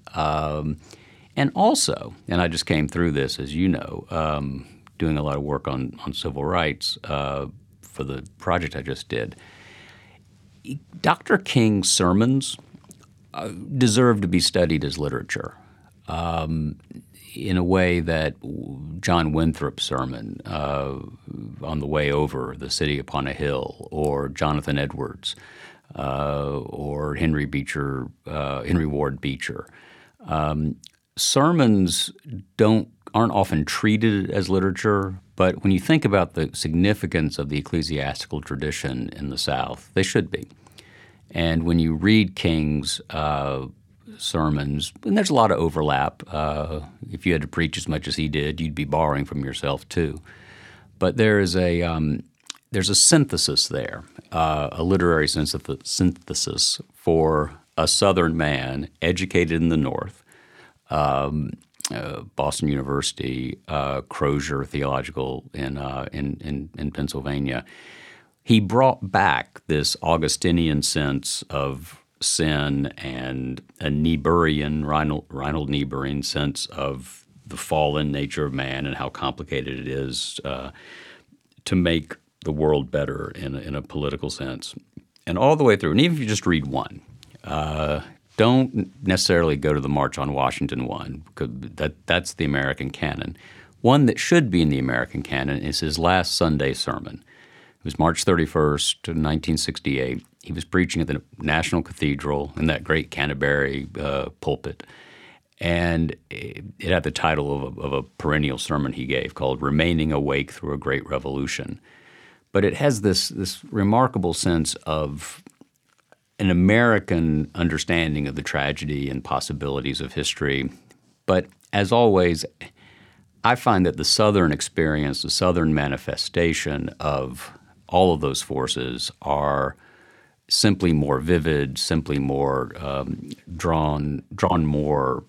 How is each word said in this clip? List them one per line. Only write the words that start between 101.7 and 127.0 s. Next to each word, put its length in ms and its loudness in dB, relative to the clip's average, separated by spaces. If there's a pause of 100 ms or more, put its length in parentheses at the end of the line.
Cathedral 720 -2
in 100 0
that 160 0
great 300 -2
Canterbury, 760 -2 (120)
uh, 280 -4 (120)
pulpit. 420 -6 (800)
And 560 0 (140)
it, 340 -12 (160)
it 100 -4
had 140 4
the 80 -2
title 420 0
of 240 -6
a, 20 -12
of 120 -4
a 100 0
perennial 560 -2
sermon 340 -2
he 140 -8
gave 280 -2
called 280 -2
Remaining 480 2
Awake 400 0
Through 240 -8
a 40 -6
Great 300 -4
Revolution. 720 -6 (680)
But 140 4
it 100 2
has 280 2
this, 260 2
this 420 -6
remarkable 640 2
sense 400 2 (100)
of 600 -4 (960)
an 100 2
American 1040 4
understanding 720 0
of 80 -6
the 80 -6
tragedy 640 -4
and 140 -6
possibilities 760 -4
of 140 -8
history. 560 -2 (560)
But 200 2 (260)
as 200 2
always, 520 6 (1000)
I 100 6
find 320 4
that 100 0
the 80 -4
Southern 460 4
experience, 720 0
the 80 -6
Southern 420 2
manifestation 1300 -2
of 580 -6 (300)